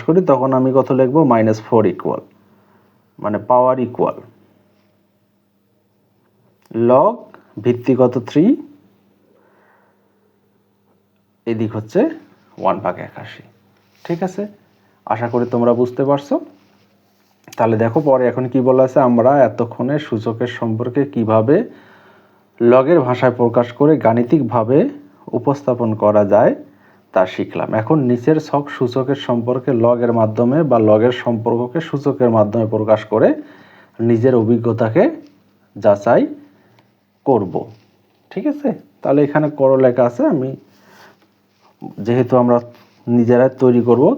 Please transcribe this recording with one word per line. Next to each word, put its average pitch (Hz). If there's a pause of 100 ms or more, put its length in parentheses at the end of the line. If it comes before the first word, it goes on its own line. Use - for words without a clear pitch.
করি, 170 (100)
তখন 131
আমি 131
কত 131 (100)
লিখব? 131 (160)
মাইনাস 110
ফোর 110 (120)
ইকুয়াল, - (1000)
মানে 104 (120)
পাওয়ার 127 (100)
ইকুয়াল - (2750)
log 175 (480)
ভিত্তি 120
কত? 123 (140)
থ্রি, 151 (3000)
এদিক 110
হচ্ছে 110 (600)
ওয়ান 92
ভাগ 90 (140)
একাশি। - (600)
ঠিক 170
আছে, 185 (720)
আশা 117
করি 120 (100)
তোমরা 120
বুঝতে 123
পারছো। 143 (1200)
তাহলে 113
দেখো 117 (100)
পরে 127
এখন 127
কি 139 (100)
বলা 131
আছে, - (100)
আমরা 120 (160)
এতক্ষণে 120 (120)
সূচকের 117
সম্পর্কে 120 (140)
কিভাবে 110 (1040)
লগের 131
ভাষায় 123
প্রকাশ 120 (100)
করে 147 (140)
গাণিতিকভাবে 120 (600)
উপস্থাপন 120 (120)
করা 104 (100)
যায় 139 (640)
তা 95 (120)
শিখলাম। - (120)
এখন 131 (140)
নিচের 135 (100)
ছক 143 (120)
সূচকের 135 (100)
সম্পর্কে 123 (160)
লগের 120
মাধ্যমে 120 (120)
বা 120 (120)
লগের 113 (100)
সম্পর্ককে 117 (100)
সূচকের 135
মাধ্যমে 110
প্রকাশ 107 (120)
করে 127 (800)
নিজের 120
অভিজ্ঞতাকে 113 (840)
যাচাই 196 (1040)
করব। 101 (800)
ঠিক 208
আছে, 277 (340)
তাহলে 139
এখানে 151 (140)
করো 135
লেখা 123
আছে, 247 (120)
আমি 131 (1600)
যেহেতু 123
আমরা 120 (600)
নিজেরাই 123 (100)
তৈরি 123
করব, 120 (140)